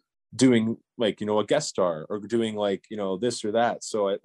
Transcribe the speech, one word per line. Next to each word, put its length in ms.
doing, 420
like, 240
you 60
know, 120
a 60
guest 240
star 400
or 100
doing, 360
like, 340
you 80
know, 200
this 280
or 80
that. 300
So 260
I, 40